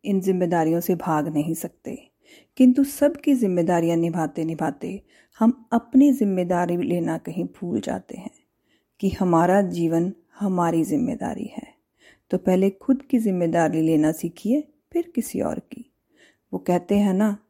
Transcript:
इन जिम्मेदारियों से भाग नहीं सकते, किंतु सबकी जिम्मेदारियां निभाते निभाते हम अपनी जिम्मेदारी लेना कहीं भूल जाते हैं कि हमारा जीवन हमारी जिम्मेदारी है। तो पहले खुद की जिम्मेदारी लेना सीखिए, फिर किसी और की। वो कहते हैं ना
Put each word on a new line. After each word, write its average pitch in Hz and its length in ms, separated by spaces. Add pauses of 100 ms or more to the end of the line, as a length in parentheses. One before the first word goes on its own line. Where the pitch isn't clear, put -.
इन 202 160
जिम्मेदारियों 170 600
से 180 160
भाग 156 320
नहीं 160 260
सकते, - 440 (600)
किंतु 254 260
सबकी 285 500
जिम्मेदारियां 175 640
निभाते 165 460
निभाते 165 560 (400)
हम 233 320
अपनी 262 400
जिम्मेदारी 180 640
लेना 170 420
कहीं 170 340
भूल 170 280
जाते - 380
हैं - 120 (720)
कि 190 100
हमारा 175 520
जीवन 170 500 (260)
हमारी 170 460
जिम्मेदारी - 680
है। - 140 (640)
तो 185 80
पहले 190 320
खुद 262 320
की - 160
जिम्मेदारी 170 640
लेना 160 300
सीखिए, 214 520 (280)
फिर 339 220
किसी - 260
और - 180
की। - 320 (600)
वो 185 60
कहते 180 400
हैं 202 160
ना 208 220 (140)